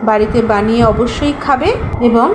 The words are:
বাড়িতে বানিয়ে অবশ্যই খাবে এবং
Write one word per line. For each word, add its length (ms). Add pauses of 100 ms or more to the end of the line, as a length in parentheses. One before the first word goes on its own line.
বাড়িতে 380
বানিয়ে 440
অবশ্যই 560
খাবে 340 (260)
এবং 340